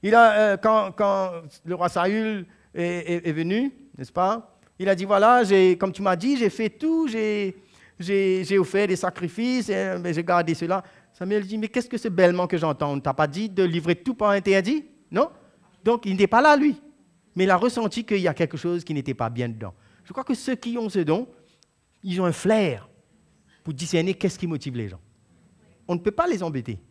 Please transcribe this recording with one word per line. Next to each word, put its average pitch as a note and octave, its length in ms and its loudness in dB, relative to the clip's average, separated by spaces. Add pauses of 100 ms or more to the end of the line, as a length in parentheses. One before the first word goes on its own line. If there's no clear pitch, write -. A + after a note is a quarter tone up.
il G#3+ 80 2
a, A#3 200 8
euh, G#3 240 4
quand, G#3+ 400 2
quand G3 340 0 (320)
le E3+ 120 -8
roi F3 120 -2
Saül G3+ 580 -2 (300)
est, F3 80 -4
est, F3 460 -4
est - 20 -2
venu, F#3+ 400 -2 (260)
n'est-ce C3+ 140 -12
pas ? G3+ 480 -4 (180)
Il F#3+ 120 -2
a G3 60 4
dit, « F3+ 100 -6
Voilà, G#3+ 400 4
j'ai, F#3 320 6
comme F#3+ 160 -2
tu - 80 -10
m'as F#3 160 0
dit, B3+ 180 0
j'ai A#3 140 0
fait A3 200 -4
tout, D#4+ 380 -2
j'ai, G#3+ 480 -4 (420)
j'ai, F#3 460 0
j'ai G3 160 2
offert G3 260 0
des F#3 120 0
sacrifices, A3 720 -4
et, F#3+ 320 -2
mais E3+ 120 -4
j'ai D#3+ 80 -2
gardé E3+ 340 0
cela. » F3+ 280 -4 (300)
Samuel G3 340 -4
dit, « G#3+ 120 -8
Mais G#3+ 100 -6
qu'est-ce A#3+ 180 -4
que A#3+ 100 -8
c'est A3+ 120 -4
bêlement F3+ 380 2
que F3 100 -2
j'entends ? D3 420 -2
T'as C3+ 140 -4
pas D#3 140 2
dit F#3 200 -6
de F#3+ 160 0
livrer E3+ 320 0
tout B3+ 180 -6
par G#3 180 0
interdit ? » G3 520 0 (280)
Non ? B3+ 180 0 (560)
Donc, A3+ 200 0
il F#3+ 60 -2
n'était F#3+ 160 2
pas A3+ 140 4
là, D4 160 8
lui. C#4+ 240 2 (520)
Mais F#3 120 0
il G3 40 2
a F#3 60 6
ressenti A#3 480 -2
qu'il G3+ 160 0
y F3+ 80 0
a D#3 60 0
quelque D#3+ 240 -4
chose E3+ 260 -4
qui D#3+ 100 -8
n'était C3+ 200 -4
pas A2+ 160 -4
bien A#2+ 180 -4
dedans. A2 260 -10 (300)
Je - 80 -20
crois C4 140 -8
que C#4 80 -2
ceux B3 220 -4
qui A#3+ 220 -8
ont A3 120 -4
ce G3 100 -2
don, F3 300 0 (720)
ils F3+ 160 -4
ont F#3 60 0
un E3+ 80 2
flair F#3 560 0 (760)
pour D#3+ 100 -8
discerner E3+ 420 -2
qu'est-ce - 220 -4
qui F3+ 100 -6
motive C#3 280 -6
les A2 140 -6
gens. F#2 100 -16 (880)
On F3 80 -2
ne E3+ 40 -4
peut G#3 120 -2
pas E4 160 -2
les G#3 160 -2
embêter. B2 340 -6 (140)